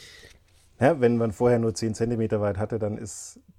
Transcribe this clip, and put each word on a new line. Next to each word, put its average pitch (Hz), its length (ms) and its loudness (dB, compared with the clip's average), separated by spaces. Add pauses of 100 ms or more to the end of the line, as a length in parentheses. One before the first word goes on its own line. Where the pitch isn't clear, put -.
(800)
Ja, 147 200 4
wenn 120 180 4
man 113 160 0
vorher 120 260 2
nur 113 160 0
zehn 113 180 -2
Zentimeter 113 480 -2
weit 101 160 0
hatte, 107 220 -4
dann 107 180 -4
ist, - 420 -14 (200)